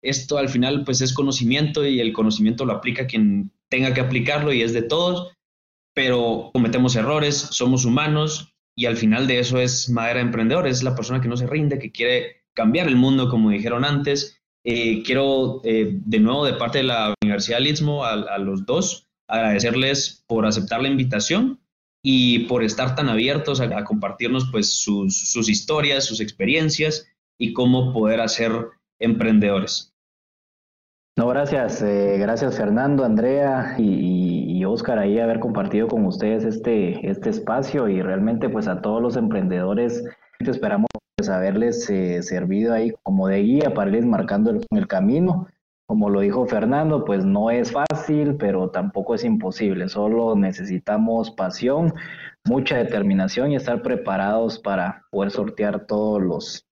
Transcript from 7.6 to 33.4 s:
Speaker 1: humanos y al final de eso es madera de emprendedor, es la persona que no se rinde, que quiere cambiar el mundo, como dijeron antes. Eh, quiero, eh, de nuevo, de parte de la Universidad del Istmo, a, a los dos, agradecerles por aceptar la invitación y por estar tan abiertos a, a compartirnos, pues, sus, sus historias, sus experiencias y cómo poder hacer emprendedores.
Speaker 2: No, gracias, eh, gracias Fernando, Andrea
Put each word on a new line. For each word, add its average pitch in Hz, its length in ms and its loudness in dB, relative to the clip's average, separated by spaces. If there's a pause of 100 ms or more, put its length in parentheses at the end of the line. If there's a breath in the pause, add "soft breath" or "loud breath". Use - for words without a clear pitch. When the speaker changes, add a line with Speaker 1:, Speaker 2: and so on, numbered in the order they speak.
Speaker 1:
humanos 151 720 0 (220)
y 120 100 -2
al 113 100 0
final 113 300 2
de 127 120 2
eso 123 220 2
es 123 280 0
madera 120 280 0
de 120 100 0
emprendedor, 117 420 2
es 127 140 0
la 127 120 0
persona 127 260 -4
que 123 80 -2
no 120 80 -2
se 123 100 -2
rinde, 143 320 0
que 107 120 -10
quiere - 520 -2 (100)
cambiar 123 340 2
el 135 100 4
mundo, 127 320 4
como 113 220 4
dijeron 117 340 0
antes. 143 560 -2 (260)
Eh, 117 380 0
quiero, 135 600 0
eh, 110 280 2
de 107 280 -2
nuevo, 127 240 4
de 139 100 0
parte 139 240 -2
de 131 60 0
la 113 380 0
Universidad 104 360 0
del 135 100 2
Istmo, 147 360 0
a, 113 80 -2
a 101 260 -4
los 98 280 -4
dos, - 420 -2 (200)
agradecerles 117 1000 0
por 113 200 0
aceptar 107 360 -2
la 135 60 0
invitación 139 720 0 (420)
y 123 380 4
por 120 240 0
estar 127 300 -2
tan 139 140 0
abiertos 135 520 0
a, 127 40 0
a 104 200 -4
compartirnos, 117 680 -2
pues, 104 220 0
sus, 98 580 -2
sus 113 180 0
historias, 139 560 0
sus 110 160 -6
experiencias 151 840 -2 (320)
y 113 140 -2
cómo 127 400 2
poder 113 280 2
hacer 113 320 0 (480)
emprendedores. 107 920 2 (1200)
Speaker 2:
No, 117 120 0
gracias, 131 520 0
eh, 101 380 2
gracias 117 380 0
Fernando, 127 480 2
Andrea 127 760 2